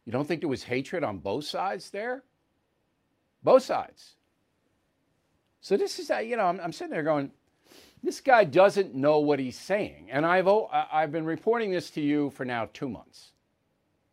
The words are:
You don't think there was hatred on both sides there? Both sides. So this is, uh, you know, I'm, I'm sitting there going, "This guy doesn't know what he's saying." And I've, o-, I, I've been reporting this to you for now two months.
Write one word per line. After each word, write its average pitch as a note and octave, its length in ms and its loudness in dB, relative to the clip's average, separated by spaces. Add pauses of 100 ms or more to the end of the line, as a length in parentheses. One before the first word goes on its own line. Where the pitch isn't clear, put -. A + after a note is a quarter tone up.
You A#2 60 -12
don't C#3+ 160 -2
think E3 140 -4
there E3 80 -4
was B2 140 -4
hatred C3 400 -4
on G#2 160 -6
both A#2 260 -4
sides F#3 440 -6
there? A#3+ 340 -8 (1200)
Both B3+ 200 6
sides. - 520 -8 (1500)
So - 160 0
this G4 220 -4
is, D#4 120 -8
uh, G#3+ 60 2
you A3+ 180 -6
know, G#3+ 100 0
I'm, F3+ 140 0
I'm E3+ 140 -8
sitting E4+ 180 -10
there E3+ 120 -2
going, D3 280 0 (720)
"This F4+ 160 -4
guy A#3+ 240 6
doesn't F3+ 500 4
know D3 260 4
what D3 200 2
he's B2+ 180 -6
saying." F#2+ 540 -6
And D3 140 0
I've, F3+ 220 4
o-, G#3+ 240 4
I, D3+ 320 0
I've D3 80 -4
been D#3+ 140 -4
reporting G#3+ 460 -2
this F3 200 -4
to D#3+ 100 -6
you D3 300 0
for C3+ 140 -8
now A#2+ 280 -4
two C#3 160 -10
months. - 420 -16 (800)